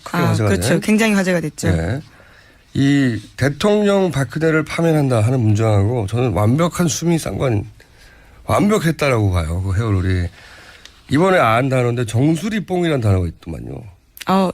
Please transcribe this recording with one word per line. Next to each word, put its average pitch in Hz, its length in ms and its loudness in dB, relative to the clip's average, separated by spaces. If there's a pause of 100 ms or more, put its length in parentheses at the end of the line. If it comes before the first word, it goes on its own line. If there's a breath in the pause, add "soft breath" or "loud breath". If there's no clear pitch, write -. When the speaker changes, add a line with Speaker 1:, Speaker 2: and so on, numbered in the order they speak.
Speaker 1:
크게 - 160 -8
Speaker 2:
아, 175 120 0
Speaker 1:
화제가 107 200 0
Speaker 2:
그렇죠. 90 180 0
Speaker 1:
된. - 120 2
Speaker 2:
굉장히 214 340 2
화제가 185 260 0
됐죠. 151 340 -4
Speaker 1:
네. 82 260 -2 (760 loud breath)
이 139 460 2 (160)
대통령 202 760 0
박근혜를 151 540 -2
파면한다 151 560 0
하는 123 200 2
문장하고 107 680 2
저는 117 260 -2
완벽한 143 560 0
수미 165 300 0
쌍관, 107 460 -2 (800 soft breath)
완벽했다라고 143 880 2
봐요. 85 300 -2
그 95 120 -2
헤어롤이. 92 540 0 (840 loud breath)
이번에 180 280 4
안 123 300 2
단어인데 123 380 0
정수리뽕이라는 165 920 -2
단어가 95 260 2
있더만요. 69 560 -12 (440)
Speaker 2:
아, 185 280 0